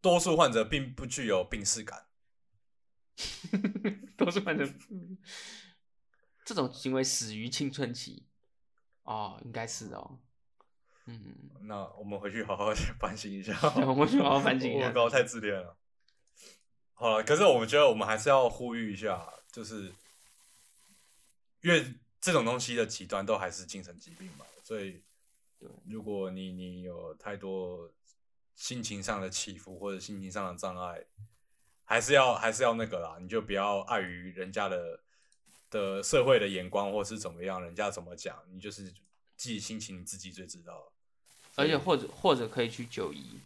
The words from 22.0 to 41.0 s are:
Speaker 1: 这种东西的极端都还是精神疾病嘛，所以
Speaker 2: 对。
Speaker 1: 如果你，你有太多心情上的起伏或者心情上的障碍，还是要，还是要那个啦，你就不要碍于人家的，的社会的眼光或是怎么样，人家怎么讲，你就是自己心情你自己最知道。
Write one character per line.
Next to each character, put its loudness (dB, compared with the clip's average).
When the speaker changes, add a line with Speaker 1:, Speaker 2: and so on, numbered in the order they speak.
Speaker 1:
这 0
种 6
东 0
西 -4
的 2
极 -10
端 -2
都 2
还 4
是 -12
精 -10
神 -16
疾 -20
病 -16
嘛， -20
所 -6
以 -10
Speaker 2:
对。 -20
Speaker 1:
如 -10
果 -4
你， -8
你 -10
有 -12
太 -12
多 -8
心 -8
情 -8
上 -4
的 -6
起 -8
伏 -16
或 -6
者 -8
心 -10
情 -10
上 -6
的 -12
障 -6
碍， -8
还 2
是 2
要， 10
还 0
是 0
要 6
那 -2
个 -4
啦， -10
你 -14
就 -2
不 -6
要 2
碍 0
于 -8
人 -8
家 -2
的， -4
的 -2
社 6
会 8
的 2
眼 -4
光 0
或 0
是 -8
怎 -8
么 -10
样， -4
人 -12
家 0
怎 -10
么 -14
讲， -12
你 -16
就 -10
是 -14
自 -10
己 -6
心 -8
情 -12
你 -14
自 -10
己 -16
最 -16
知 -16
道。 -18